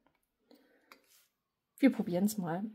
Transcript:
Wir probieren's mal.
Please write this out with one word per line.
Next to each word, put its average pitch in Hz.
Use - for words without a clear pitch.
Wir 269
probieren's 196
mal. 180